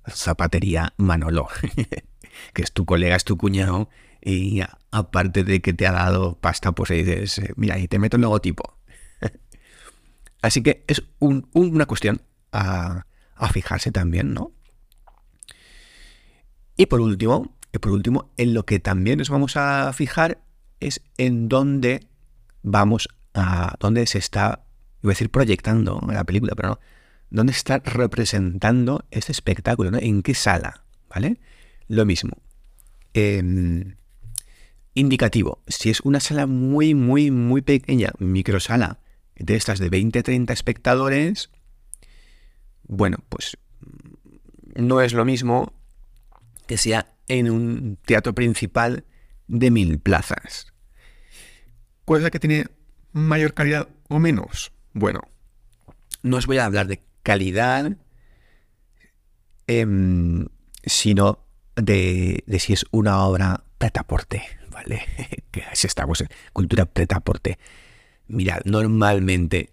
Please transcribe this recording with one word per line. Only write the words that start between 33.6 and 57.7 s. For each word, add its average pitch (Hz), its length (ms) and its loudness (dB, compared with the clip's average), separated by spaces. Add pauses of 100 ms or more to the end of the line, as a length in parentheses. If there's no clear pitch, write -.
indicativo, 120 720 2
si - 240 -2
es 117 100 0
una 139 200 2
sala 143 260 -2
muy, 139 480 2
muy, 139 360 4
muy 127 320 2
pequeña, 131 560 2
microsala, 95 800 0 (340)
de - 200 -2
estas 107 240 -2
de 90 120 0
veinte, 110 320 0
treinta 123 320 -2
espectadores, 135 960 -2 (1400)
bueno, 98 300 0 (100)
pues - 300 -12 (1160)
no 127 260 2
es 120 120 2
lo 117 120 2
mismo 123 480 0 (920)
que 117 100 -6
sea 110 360 -2 (160)
en 123 220 2
un 117 540 -2
teatro 110 300 2
principal 117 720 0 (440)
de 120 220 4
mil 87 280 4
plazas. - 720 -2 (1300)
¿Cuál 156 160 2
es 160 40 -2
la 165 60 0
que 160 80 -8
tiene 151 280 0 (460)
mayor 156 420 2
calidad 147 340 0 (200)
o 151 100 0
menos? - 540 0 (200)
Bueno, 98 300 -2 (1000)
no 127 140 0
os 120 100 -2
voy 131 120 0
a 120 80 0
hablar 101 200 -2
de 95 160 -8 (200)
calidad, 113 760 0 (1700)